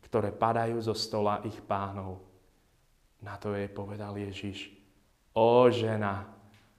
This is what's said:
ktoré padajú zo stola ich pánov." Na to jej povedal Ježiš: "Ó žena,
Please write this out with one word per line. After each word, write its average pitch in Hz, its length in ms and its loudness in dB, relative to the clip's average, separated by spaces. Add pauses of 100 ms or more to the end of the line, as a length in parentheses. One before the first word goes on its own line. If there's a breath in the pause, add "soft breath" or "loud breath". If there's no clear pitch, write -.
ktoré 101 300 0
padajú 113 480 0
zo 110 100 0
stola 104 540 -2
ich 104 160 -8
pánov." 98 560 -6 (1040)
Na 101 160 -14
to 104 160 -4
jej 101 160 -4
povedal 101 480 -8
Ježiš: 98 500 -8 (640)
"Ó 117 380 8
žena, 104 560 -2 (520 soft breath)